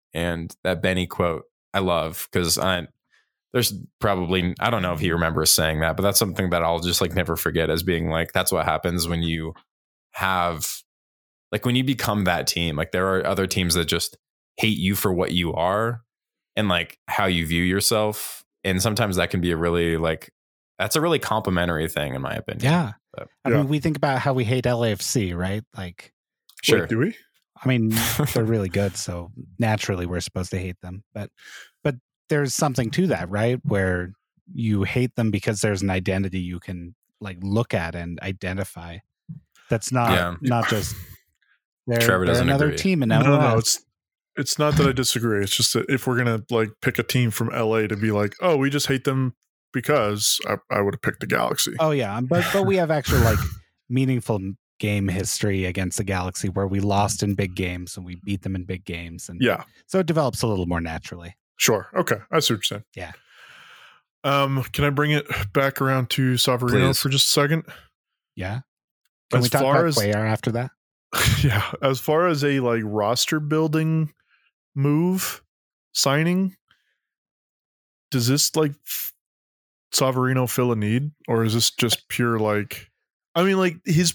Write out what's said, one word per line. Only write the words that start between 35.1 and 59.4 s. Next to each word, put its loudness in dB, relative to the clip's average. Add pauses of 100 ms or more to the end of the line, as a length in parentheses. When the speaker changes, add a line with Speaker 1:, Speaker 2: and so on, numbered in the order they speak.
Speaker 2:
them 0
because -2
there's 0
an 0
identity -2
you -6
can, -12 (260)
like, -12
look 0
at -4
and -8
identify. -8 (720)
That's -2
not, 4
Speaker 1:
Yeah. 0
Speaker 2:
not 0
just, -2 (920)
they're, 2
Speaker 1:
Trevor 4
Speaker 2:
they're 4
Speaker 1:
doesn't 4
Speaker 2:
another 4
Speaker 1:
agree. 0
Speaker 2:
team 2
in 2
Speaker 3:
No, 6
no, 4
no, 6
Speaker 2:
M 4
L 4
S. -
Speaker 3:
it's, 0 (520)
it's -4
not 2
that 6
I 4
disagree. 0
It's -2
just 2
that 0
if 0
we're 2
gonna, 0
like, 2 (120)
pick 0
a 2
team 2
from -2
L 0
A 2
to -4
be 0
like, 0
"Oh, 2
we 2
just -2
hate -2
them 0 (380)
because," 2
I, 0 (140)
I 2
would 2
have -10
picked -2
the -8
Galaxy. 0
Speaker 2:
Oh, 2
yeah. -2
But, 2
but 2
we 4
have 2
actual, 2
like, 4 (260)
Speaker 3:
<laughs> -20
Speaker 2:
meaningful 0
m-, -6 (220)
game 0
history -2
against -4
the -2
Galaxy -4
where -2
we -2
lost 2
in 0
big -4
games -6
and -12
we -12
beat -4
them -4
in -6
big -10
games. -12
And -10